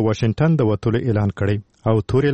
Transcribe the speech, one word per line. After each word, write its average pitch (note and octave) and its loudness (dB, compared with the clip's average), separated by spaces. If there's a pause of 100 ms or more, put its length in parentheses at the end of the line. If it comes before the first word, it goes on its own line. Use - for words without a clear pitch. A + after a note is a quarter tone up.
واشنګټن A2+ 0
د C3+ 2
وتلو G#2+ 0
اعلان G#2 0
کړی G2+ 0 (320)
او A2+ 2
تورې C#3+ 0